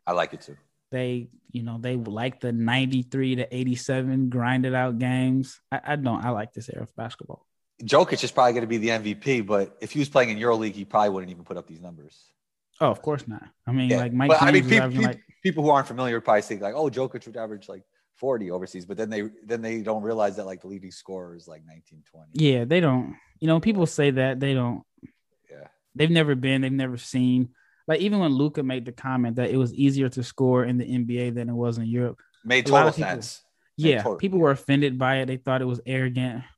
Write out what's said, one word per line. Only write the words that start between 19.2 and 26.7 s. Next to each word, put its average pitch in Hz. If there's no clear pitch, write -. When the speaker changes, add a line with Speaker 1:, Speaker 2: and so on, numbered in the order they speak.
Speaker 1:
then 113
they 113
don't 107
realize 107
that, 104
like, 95
the 92
leading 95
scorer 90
is, 82
like, 80
nineteen, 80
twenty. 80
Speaker 2:
Yeah, 139
they 160
don't. 131
You 156
know, 160
people 196
say 143
that, 131
they 139
don't. 120
Speaker 1:
Yeah. 73
Speaker 2:
They've 156
never 156
been, 135
they've 131